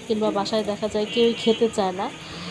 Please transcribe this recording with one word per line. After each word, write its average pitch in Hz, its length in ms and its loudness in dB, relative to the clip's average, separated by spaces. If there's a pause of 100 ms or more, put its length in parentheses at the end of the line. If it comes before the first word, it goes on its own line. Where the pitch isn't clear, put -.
কিংবা 214 220 2
বাসায় 202 340 0
দেখা 208 240 -2
যায় 214 180 -2
কেউই 233 280 4
খেতে 226 340 2
চায় 196 240 0
না। 190 140 -4 (440)